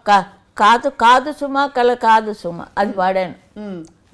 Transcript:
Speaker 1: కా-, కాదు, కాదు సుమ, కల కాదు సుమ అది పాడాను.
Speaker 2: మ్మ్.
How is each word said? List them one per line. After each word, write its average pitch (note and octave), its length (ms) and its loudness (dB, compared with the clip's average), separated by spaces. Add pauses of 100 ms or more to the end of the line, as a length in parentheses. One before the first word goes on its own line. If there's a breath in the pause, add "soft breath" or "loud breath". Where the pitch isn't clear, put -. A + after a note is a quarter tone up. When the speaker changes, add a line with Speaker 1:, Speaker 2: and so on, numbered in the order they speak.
Speaker 1:
కా-, G3 180 2 (340)
కాదు, A#3 300 2
కాదు C4 440 2
సుమ, C#4 340 -4
కల B3 280 0
కాదు A3 380 2
సుమ E3+ 320 -10 (140)
అది G3+ 140 -2
పాడాను. F#3+ 420 -2 (240)
Speaker 2:
మ్మ్. F#3+ 260 -14 (300)